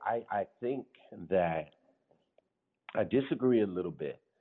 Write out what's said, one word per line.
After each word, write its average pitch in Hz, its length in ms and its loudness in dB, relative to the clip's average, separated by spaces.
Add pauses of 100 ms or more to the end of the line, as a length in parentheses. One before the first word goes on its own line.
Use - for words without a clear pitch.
I, 113 260 -2
I 98 160 0 (120)
think 127 260 -4 (440)
that 82 420 2 (1200)
I 107 100 0
disagree 123 580 2
a 101 60 2
little 90 240 -4
bit 71 280 -8 (220)